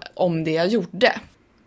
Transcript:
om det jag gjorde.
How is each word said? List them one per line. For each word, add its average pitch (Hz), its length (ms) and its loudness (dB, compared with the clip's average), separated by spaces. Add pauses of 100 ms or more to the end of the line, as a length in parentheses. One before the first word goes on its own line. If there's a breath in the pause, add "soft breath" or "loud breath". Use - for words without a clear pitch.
(140)
om 165 300 0
det 165 60 -2
jag 165 180 2
gjorde. 202 520 0 (460)